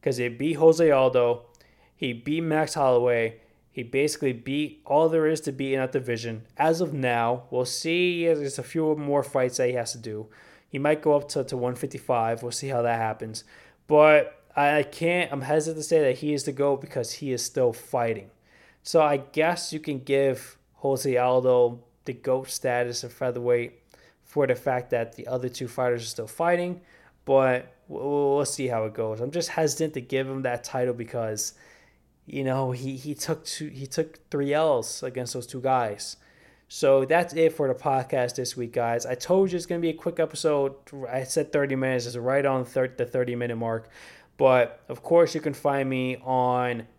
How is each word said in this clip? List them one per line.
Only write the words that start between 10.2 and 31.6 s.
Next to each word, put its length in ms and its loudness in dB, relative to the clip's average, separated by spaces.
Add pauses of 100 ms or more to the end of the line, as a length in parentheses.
He 120 -6
might 220 0
go 140 4
up 140 0
to, 140 -4
to 120 -8
one 200 -2
fifty-five. 680 -2
We'll 100 -8
see 180 -8
how 120 0
that 160 0
happens. 460 -6 (440)
But 540 6 (140)
I 280 4
can't, 480 -2
I'm 100 -6
hesitant 400 -2
to 60 -8
say 140 4
that 160 2
he 160 -2
is 100 -2
the 80 -4
goat 300 0
because 320 -6
he 180 -8
is 120 -4
still 280 0
fighting. 600 -4 (520)
So 180 4
I 160 4
guess 540 -2
you 80 -8
can 200 -6
give 580 0 (180)
Jose 400 -2
Aldo 680 4 (220)
the 80 -8
goat 360 -4
status 540 -4
of 100 -14
featherweight 640 -2 (440)
for 240 0
the 80 2
fact 340 -4
that 240 -2
the 140 -16
other 220 -4
two 180 -10
fighters 360 -2
are 40 -10
still 200 -10
fighting. 540 -2 (440)
But 500 2 (120)
we'll, 480 0
we'll 100 2
see 220 -4
how 180 -2
it 80 -6
goes. 280 -4
I'm 100 -4
just 180 -4
hesitant 440 -2
to 80 -8
give 260 -4
him 140 -8
that 220 -4
title 300 -2
because, 600 -6 (720)